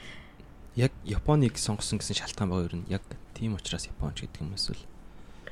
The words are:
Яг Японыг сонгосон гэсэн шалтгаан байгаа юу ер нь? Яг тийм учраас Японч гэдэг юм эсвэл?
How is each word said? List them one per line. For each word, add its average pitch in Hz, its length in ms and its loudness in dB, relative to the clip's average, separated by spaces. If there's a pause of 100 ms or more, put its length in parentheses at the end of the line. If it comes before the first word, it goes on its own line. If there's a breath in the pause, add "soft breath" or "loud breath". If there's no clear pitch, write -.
(800 loud breath)
Яг 127 120 8 (120)
Японыг 135 560 6
сонгосон 107 400 0
гэсэн - 160 0
шалтгаан - 320 0
байгаа 90 160 4
юу 85 80 0
ер - 80 -4
нь? 87 80 -6
Яг 95 160 0 (320)
тийм 107 240 0
учраас - 320 -4
Японч - 320 -2
гэдэг - 160 -8
юм 90 160 -4
эсвэл? - 240 -2 (720 soft breath)